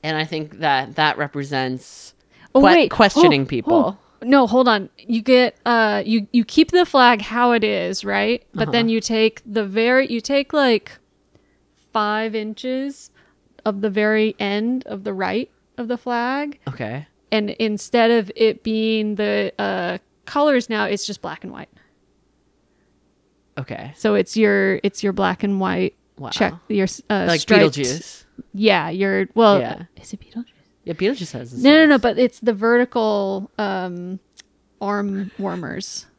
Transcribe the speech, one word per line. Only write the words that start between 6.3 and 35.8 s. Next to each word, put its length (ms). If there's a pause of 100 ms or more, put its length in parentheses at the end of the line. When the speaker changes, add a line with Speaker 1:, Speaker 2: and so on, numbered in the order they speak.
Speaker 2:
you 100
keep 280
the 160
flag 340
how 300
it 120
is, 400
right? 480
But 120
Speaker 1:
Uh-huh. 80
Speaker 2:
then 180
you 100
take 460
the 180
very, 480
you 100
take, 320
like, 400 (1000)
five 400
inches 760 (520)
of 180
the 100
very 480
end 480
of 160
the 100
right 380 (260)
of 100
the 120
flag. 680
Speaker 1:
Okay. 380 (260)
Speaker 2:
And 200
instead 580
of 260
it 280
being 520
the, 440
uh, 400 (260)
colors 420
now, 180
it's 200
just 160
black 220
and 100
white. 160 (1900)
Speaker 1:
Okay. 380
Speaker 2:
So 200
it's 220
your, 460
it's 200
your 100
black 300
and 160
white 360 (220)
Speaker 1:
Wow. 120
Speaker 2:
check, 240 (140)
your 180
s-, 160 (100)
uh, 160
Speaker 1:
Like 140
Speaker 2:
striped 340
Speaker 1:
Beetlejuice. 500 (300)
Speaker 2:
Yeah, 340
your, 460
well, 240
Speaker 1:
Yeah. 240 (180)
Speaker 2:
is 120
it 80
Beetlejuice? 240 (380)
Speaker 1:
Yeah, 100
Beetlejuice 400
has 180
his 120
Speaker 2:
No, 80
no, 140
no, 120
Speaker 1:
stripes. 40
Speaker 2:
but 220
it's 160
the 140
vertical, 1080
um, 600 (640)
arm 560
warmers. 720 (120)